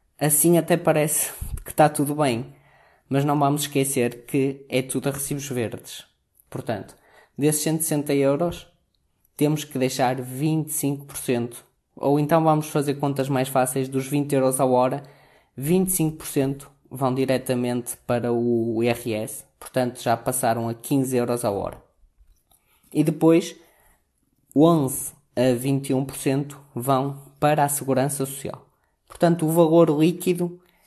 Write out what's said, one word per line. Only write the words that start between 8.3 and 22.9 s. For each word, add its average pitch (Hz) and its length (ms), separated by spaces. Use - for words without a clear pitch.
temos 147 300
que - 120
deixar 131 440
vinte 151 480
e - 20
cinco 139 340
por - 120
cento. 120 480
Ou 143 200
então 151 240
vamos 151 260
fazer 143 260
contas 139 340
mais 135 220
fáceis, 131 400
dos 131 180
vinte 143 260
euros 131 280
a 135 40
hora, 131 380
vinte 180 360
e - 20
cinco 156 240
por - 120
cento 139 440
vão 131 240
diretamente 123 840
para 120 240
o 117 500
I 117 60
R 117 280
S. 110 280
Portanto, 123 420
já 117 140
passaram 117 540
a 113 40
quinze 131 440
euros 120 260
a 110 80
hora. 95 320